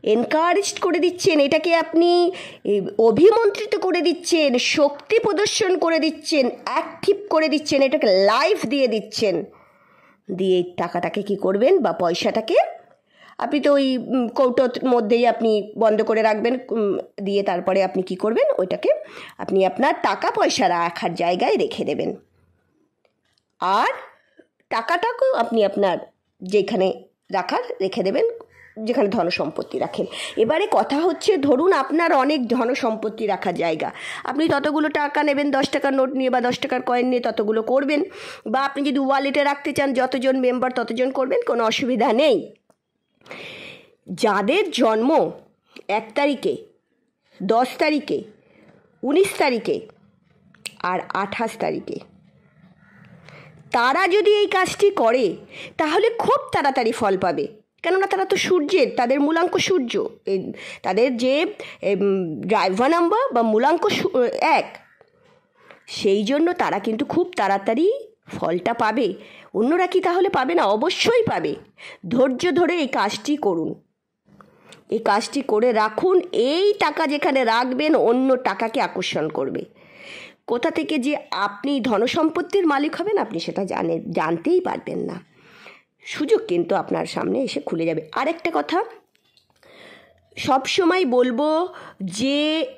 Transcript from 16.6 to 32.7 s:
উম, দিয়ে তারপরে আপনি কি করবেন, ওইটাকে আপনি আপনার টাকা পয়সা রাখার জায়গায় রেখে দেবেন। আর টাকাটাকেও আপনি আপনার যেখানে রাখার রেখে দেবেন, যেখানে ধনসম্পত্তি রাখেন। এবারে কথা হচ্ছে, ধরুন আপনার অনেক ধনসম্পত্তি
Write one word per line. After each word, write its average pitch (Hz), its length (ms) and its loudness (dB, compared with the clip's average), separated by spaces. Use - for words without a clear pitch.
উম, 208 280 0
দিয়ে 196 200 0
তারপরে 190 400 0
আপনি 185 200 -2
কি 185 120 -4
করবেন, 233 440 2
ওইটাকে 185 300 -2
আপনি 190 280 2
আপনার 226 360 2
টাকা 208 280 -2
পয়সা 330 380 2
রাখার 170 460 -2
জায়গায় 180 420 0
রেখে - 280 -2
দেবেন। 139 320 -4
আর 214 320 2
টাকাটাকেও 339 640 0
আপনি 226 300 2
আপনার 190 500 -2
যেখানে 190 640 0
রাখার 196 300 -2
রেখে 190 220 -2
দেবেন, 294 220 0
যেখানে 226 240 0
ধনসম্পত্তি 175 720 -4
রাখেন। - 280 -4
এবারে 311 340 2
কথা 220 260 0
হচ্ছে, 359 400 0
ধরুন 277 360 4
আপনার 320 400 0
অনেক 269 360 2
ধনসম্পত্তি 220 800 -2